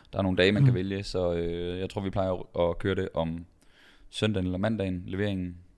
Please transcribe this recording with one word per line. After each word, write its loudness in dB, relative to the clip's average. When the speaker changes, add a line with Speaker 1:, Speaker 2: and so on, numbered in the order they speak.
Speaker 1:
Der -4
er 0
nogle 2
dage, 8
man 4
kan 8
Speaker 2:
Mm. 4
Speaker 1:
vælge, -2
så, 0
øh, -4
jeg -4
tror, -6
vi -2
plejer 0
at, -2
at -4
køre 0
det -2
om -2
søndagen 0
eller -2
mandagen, -2
leveringen, -4